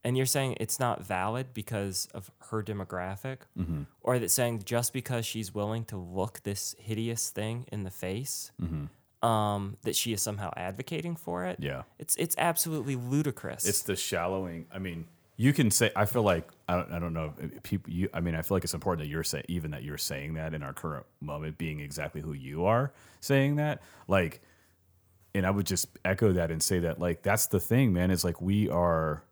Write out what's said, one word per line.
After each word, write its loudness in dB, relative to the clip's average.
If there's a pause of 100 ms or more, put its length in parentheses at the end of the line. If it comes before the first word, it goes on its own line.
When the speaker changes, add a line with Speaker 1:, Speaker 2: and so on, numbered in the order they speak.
Speaker 1:
And 2
you're 4
saying 2
it's -2
not 0
valid -2
because -4
of -10 (200)
her -2
demographic? -6 (200)
Speaker 2:
Mm-hmm. -2 (200)
Speaker 1:
Or 2
that 0
saying 2
just 0
because -2
she's -6
willing -2
to -8
look -2
this -4
hideous -2
thing -4
in -4
the -6
face, -6 (100)
Speaker 2:
Mm-hmm. -4
Speaker 1:
um, 2
that -2
she 0
is -2
somehow -4
advocating -6
for -6
it? -4
Speaker 2:
Yeah. -4 (160)
Speaker 1:
It's, 0
it's 0
absolutely 0
ludicrous. 0
Speaker 2:
It's 2
the 0
shallowing. -2
I -10
mean, -6 (300)
you 6
can 6
say, 6
I 6
feel 2
like, 4 (200)
I 2
don't, -2
I -2
don't -2
know -4
if -10
people, -4
you, 0
I -2
mean, 0
I -2
feel 0
like 2
it's -4
important -2
that -4
you're -2
say-, -4
even -4
that -8
you're -8
saying -4
that -4
in -6
our -8
current -6 (160)
moment, -8
being -6
exactly -8
who -8
you -6
are 4 (280)
saying 4
that. -2 (240)
Like, 2 (960)
and 4
I 6
would 2
just 0 (160)
echo 4
that 4
and 0
say 2
that, 0
like, 0
that's 2
the 4
thing, 4
man. 4
It's 2
like, 0
we 4
are 2